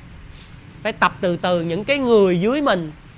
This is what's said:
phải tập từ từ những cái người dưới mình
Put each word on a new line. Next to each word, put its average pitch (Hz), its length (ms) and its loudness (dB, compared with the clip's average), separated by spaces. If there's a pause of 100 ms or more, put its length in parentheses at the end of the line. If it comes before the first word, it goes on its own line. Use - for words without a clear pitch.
(840)
phải 220 100 -4
tập 180 280 0
từ 175 160 0
từ 180 240 -2
những 170 240 -4
cái 277 120 0
người 208 440 4
dưới 254 200 0
mình 185 300 -2 (260)